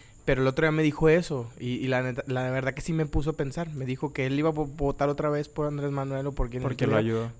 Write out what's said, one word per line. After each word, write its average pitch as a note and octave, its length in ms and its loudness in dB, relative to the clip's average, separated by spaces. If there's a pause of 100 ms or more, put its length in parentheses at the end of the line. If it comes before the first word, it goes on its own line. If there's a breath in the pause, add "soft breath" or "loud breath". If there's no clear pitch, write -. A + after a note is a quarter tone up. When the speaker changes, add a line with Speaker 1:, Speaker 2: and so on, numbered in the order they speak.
(240 loud breath)
Speaker 1:
pero C3 180 2
el C3 60 6
otro C3 180 2
día D#3 60 4
me D#3 100 2
dijo D#3 280 4
eso, D3+ 500 2
y, B2 140 -2
y B2+ 140 -2
la B2+ 140 2
neta, B2+ 240 -4
la B2+ 240 -2
verdad C3 240 -2
que D3+ 80 -8
sí F3 120 -2
me D#3+ 120 0
puso D3 260 0
a - 20 -2
pensar. D#3 420 -4
Me C3 100 -6
dijo C3 280 -4
que C3 120 -2
él C3+ 140 0
iba D#3+ 100 2
a D#3 40 0
vo-, D3+ 120 -2
votar C#3 440 0
otra D3 200 0
vez D3 200 -2
por D3+ 180 -4
Andrés C#3+ 240 -4
Manuel C3+ 340 -4
o C#3+ 60 -2
por B2+ 180 0
quien B2 140 -6
él - 40 -2
Speaker 2:
Porque B2+ 180 0
lo A2+ 80 4
Speaker 1:
quiera, A2 60 4
Speaker 2:
ayudó. A2+ 400 0